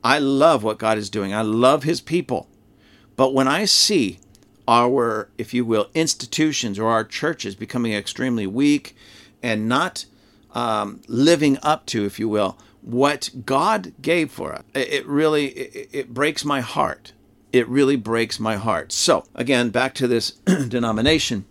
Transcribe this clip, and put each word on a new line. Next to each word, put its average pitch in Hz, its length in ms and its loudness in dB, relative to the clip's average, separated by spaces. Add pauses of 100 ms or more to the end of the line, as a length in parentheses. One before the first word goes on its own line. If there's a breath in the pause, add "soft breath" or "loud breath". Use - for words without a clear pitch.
I 131 160 4
love 139 460 4
what 107 140 -2
God 110 200 0
is 101 120 -6
doing. 98 220 -4
I 107 100 -2
love 127 420 4
his - 160 -2
people. 151 480 -4 (640 soft breath)
But 131 200 2
when 135 120 4
I 160 180 0
see 139 540 2 (480)
our, 120 640 2 (100)
if 110 160 -8
you 123 100 0
will, 110 300 2
institutions 147 840 -2
or 110 100 0
our 113 160 2
churches 113 500 -6
becoming 110 380 -4
extremely 113 540 -4
weak 139 500 0 (460 loud breath)
and 110 260 -2
not, 147 380 -2 (460 soft breath)
um, 110 540 -4
living 143 560 4
up 151 240 -2
to, 107 180 -2
if 98 140 -6
you 110 100 -2
will, 104 300 -2 (220 soft breath)
what 135 500 -2 (140)
God 180 480 0 (100)
gave 156 300 0
for - 220 -10
us, - 100 -14 (100)
it, 135 140 -2
it 143 180 -4
really, 147 420 2
it, - 440 -12
it 127 220 -8
breaks 147 300 -2
my 143 160 -2
heart. - 520 -4 (400)
It 120 160 4
really 135 280 4
breaks 113 440 -2
my 110 160 -2
heart. 98 360 -4
So - 320 2 (100)
again, 123 360 0
back 127 240 -2
to 127 140 -2
this 117 220 0
<clears throat> 160 380 0
denomination 117 840 0